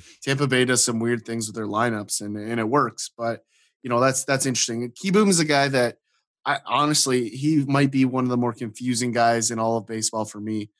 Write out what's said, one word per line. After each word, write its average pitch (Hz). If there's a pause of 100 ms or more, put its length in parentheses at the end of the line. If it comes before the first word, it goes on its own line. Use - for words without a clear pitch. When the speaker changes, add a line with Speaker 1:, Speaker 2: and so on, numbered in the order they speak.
Speaker 1:
<laughs> -
Speaker 2:
Tampa 135
Bay 127
does 123
some 113
weird 117
things 113
with 107
their 107
lineups, 107
and, 104
and 113
it 110
works. 127
But, 117 (400)
you 127
know, 120
that's, 127
that's 135
interesting. 120
Kieboom 196
is 175
a 156
guy 147
that 123 (480)
I, 135
honestly, 131
he 143
might 139
be 131
one 127
of 123
the 123
more 120
confusing 120
guys 117
in 113
all 113
of 107
baseball 110
for 107
me. 107